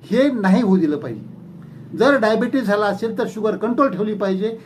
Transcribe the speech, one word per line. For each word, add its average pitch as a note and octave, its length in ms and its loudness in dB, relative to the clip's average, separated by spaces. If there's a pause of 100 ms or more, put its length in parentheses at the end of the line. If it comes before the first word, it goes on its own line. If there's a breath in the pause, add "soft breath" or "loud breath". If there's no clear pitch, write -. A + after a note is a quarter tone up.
हे C4 280 2
नाही G#3+ 300 4
होऊ F#3+ 160 4
दिलं D3+ 200 0
पाहिजे. - 1000 -14
जर C4 220 6
डायबिटीस A3+ 440 0
झाला G3+ 220 0
असेल G3+ 320 -4
तर A#3 120 -2
शुगर G#3+ 280 -2
कंट्रोल B3 320 0
ठेवली G#3 240 -4
पाहिजे, G3+ 520 -2